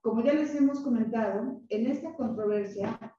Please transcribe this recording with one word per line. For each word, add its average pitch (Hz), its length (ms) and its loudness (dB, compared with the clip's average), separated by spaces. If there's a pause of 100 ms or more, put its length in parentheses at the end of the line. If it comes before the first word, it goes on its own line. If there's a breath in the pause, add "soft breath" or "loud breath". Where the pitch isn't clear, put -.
Como 226 240 0
ya 285 80 6
les 302 220 0
hemos 277 260 4
comentado, 220 880 0
en 220 180 0
esta 311 280 -2
controversia, 208 840 -2 (200)